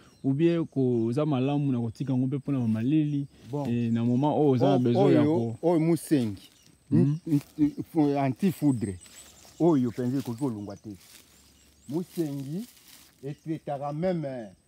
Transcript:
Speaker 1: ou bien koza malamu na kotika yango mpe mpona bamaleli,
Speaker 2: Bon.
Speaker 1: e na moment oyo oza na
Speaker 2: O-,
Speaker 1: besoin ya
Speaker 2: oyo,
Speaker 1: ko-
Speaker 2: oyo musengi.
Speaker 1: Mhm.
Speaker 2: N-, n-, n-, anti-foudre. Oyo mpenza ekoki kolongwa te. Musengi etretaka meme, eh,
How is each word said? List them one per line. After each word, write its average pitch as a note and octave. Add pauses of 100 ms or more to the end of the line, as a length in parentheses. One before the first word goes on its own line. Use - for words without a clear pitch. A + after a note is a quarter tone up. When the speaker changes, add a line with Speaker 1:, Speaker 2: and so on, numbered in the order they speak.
(240)
Speaker 1:
ou C3+
bien E3
koza B2
malamu C#3
na B2
kotika A#2+
yango B2+
mpe C#3+
mpona C#3
bamaleli, C#3+ (240)
Speaker 2:
Bon. C#3+
Speaker 1:
e A#2+
na A#2
moment B2
oyo D3
oza B2
na -
Speaker 2:
O-, C3
Speaker 1:
besoin B2
ya -
Speaker 2:
oyo, D#3 (240)
Speaker 1:
ko- D#3+
Speaker 2:
oyo E3
musengi. C#3+ (480)
Speaker 1:
Mhm. C3 (100)
Speaker 2:
N-, C#3+ (180)
n-, D3 (220)
n-, C#3+
anti-foudre. C3 (600)
Oyo C#3
mpenza B2+
ekoki A#2+
kolongwa G#2
te. A2 (1000)
Musengi D#3 (580)
etretaka D3
meme, E3
eh, B2 (200)